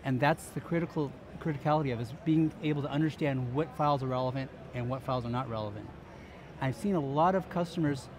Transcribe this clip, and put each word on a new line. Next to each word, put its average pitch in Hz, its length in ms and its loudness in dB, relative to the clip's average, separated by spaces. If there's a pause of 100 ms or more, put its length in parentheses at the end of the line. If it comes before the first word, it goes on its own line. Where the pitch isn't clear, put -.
And 127 160 2
that's 147 280 4
the 139 120 -6
critical, 165 520 -2 (280)
criticality 151 520 2
of 117 80 -2
it, - 20 -2
is 113 100 -6 (120)
being 160 280 6 (100)
able 147 200 0
to 143 80 -4
understand 139 640 0
what 160 220 0
files 147 260 4
are 131 40 -2
relevant 127 440 0 (240)
and 120 140 -2
what 131 140 -2
files 127 220 0
are 117 60 -4
not 123 180 0
relevant. 107 400 -6 (720)
I've 131 160 0
seen 202 180 2
a 160 60 4
lot 151 340 4
of 180 140 0
customers 165 600 0 (100)